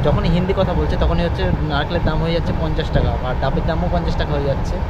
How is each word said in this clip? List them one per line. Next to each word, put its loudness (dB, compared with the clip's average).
যখনই 2
হিন্দি 2
কথা 2
বলছে, 0
তখনই 2
হচ্ছে 0
নারকেলের -2
দাম 0
হয়ে 0
যাচ্ছে 0
পঞ্চাশ 0
টাকা, 2
আর -2
ডাবের 0
দামও 0
পঞ্চাশ 0
টাকা -2
হয়ে 0
যাচ্ছে। 0